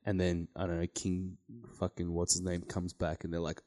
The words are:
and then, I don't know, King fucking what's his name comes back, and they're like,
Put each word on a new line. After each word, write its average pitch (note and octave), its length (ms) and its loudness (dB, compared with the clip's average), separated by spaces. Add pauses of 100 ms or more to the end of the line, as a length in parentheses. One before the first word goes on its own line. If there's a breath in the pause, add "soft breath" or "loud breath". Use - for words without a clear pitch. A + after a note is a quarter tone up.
and G2 160 2
then, F2 360 4
I F#2 100 0
don't E2+ 160 0
know, F2+ 140 2
King F#2 420 0 (420)
fucking F2+ 320 0
what's E2+ 220 2
his F2+ 80 2
name F2 220 0
comes F2+ 280 -2
back, F2 340 -2
and E2 60 -2
they're E2+ 80 0
like, D#2+ 280 -2